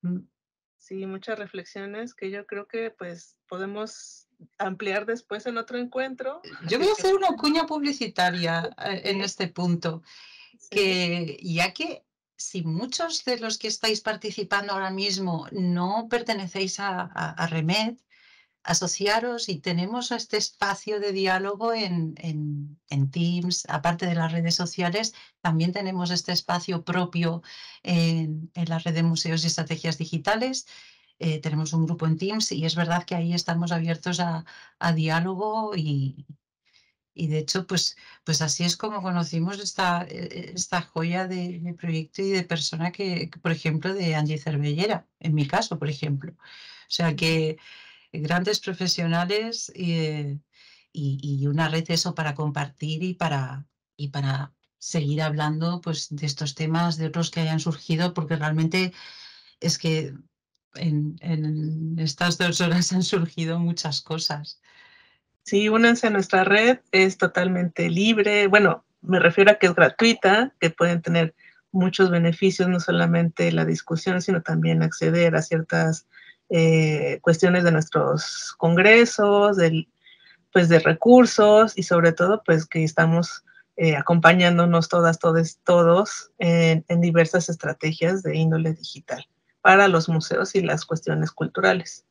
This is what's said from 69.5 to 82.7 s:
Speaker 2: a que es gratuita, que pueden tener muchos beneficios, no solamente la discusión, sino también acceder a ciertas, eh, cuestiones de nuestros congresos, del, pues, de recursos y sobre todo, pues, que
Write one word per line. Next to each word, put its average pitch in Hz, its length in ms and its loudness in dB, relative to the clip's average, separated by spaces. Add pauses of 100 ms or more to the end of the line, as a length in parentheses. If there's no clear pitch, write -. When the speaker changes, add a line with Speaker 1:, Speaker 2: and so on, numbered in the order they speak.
Speaker 2:
a 208 40 10
que 208 120 4
es 180 80 4
gratuita, 226 840 4
que 165 100 2
pueden 170 320 0
tener 170 320 0 (380)
muchos 180 380 4
beneficios, 175 580 2
no 180 120 2
solamente 170 720 2
la 165 120 2
discusión, 165 580 -2
sino 185 200 0
también 165 400 2
acceder 165 540 2
a 160 60 2
ciertas, 160 640 -2 (440)
eh, 156 720 2
cuestiones 175 420 4
de 170 80 6
nuestros 151 840 -2
congresos, 202 1000 6
del, 160 320 2 (640)
pues, 175 160 6
de 165 120 8
recursos 214 960 8
y 185 60 -2
sobre 170 280 4
todo, 185 320 2
pues, 160 220 2
que 165 180 0